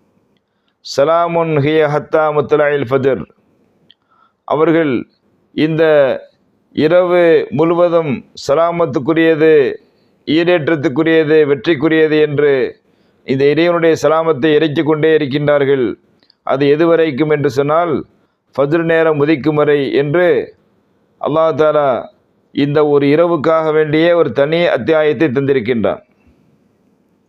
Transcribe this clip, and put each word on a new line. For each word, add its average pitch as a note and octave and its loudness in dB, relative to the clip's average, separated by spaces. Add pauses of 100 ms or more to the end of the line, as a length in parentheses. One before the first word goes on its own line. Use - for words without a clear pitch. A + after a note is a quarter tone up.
(840)
"ஸலாமுன் E3 -2 (100)
ஹிய D#3 0 (140)
ஹத்தா D3+ -2 (120)
மத்லஇல் D3 0
ஃபஜர்." C3 -2 (1200)
அவர்கள் D#3 0 (640)
இந்த D#3 -2 (920)
இரவு E3+ 2
முழுவதும் E3 0 (360)
சலாமத்துக்குரியது, D#3+ 0 (760)
ஈடேற்றத்துக்குரியது, D#3+ 0 (120)
வெற்றிக்குரியது D#3 0
என்று D3 0 (720)
இந்த C3+ -2
இறைவனுடைய E3 2
சலாமத்தை D#3 0
இறைக்கிக் D3+ -2
கொண்டே D#3 2
இருக்கின்றார்கள். C#3 0 (480)
அது C3+ -2
எதுவரைக்கும் D#3 0
என்று C#3+ 0
சொன்னால், C#3+ -2 (500)
ஃபஜ்ர் D3 0
நேரம் D#3+ 0
உதிக்கும் D3+ 0
வரை D3 0
என்று D3+ 0 (920)
அல்லாஹ் D#3 -2
தாலா D3+ 0 (640)
இந்த D3 0
ஒரு C#3+ 2
இரவுக்காக D#3+ 0
வேண்டியே D#3 0
ஒரு D#3+ 0
தனி D3 -2
அத்தியாயத்தை D3+ 0
தந்திருக்கின்றான். A#2+ -2 (1300)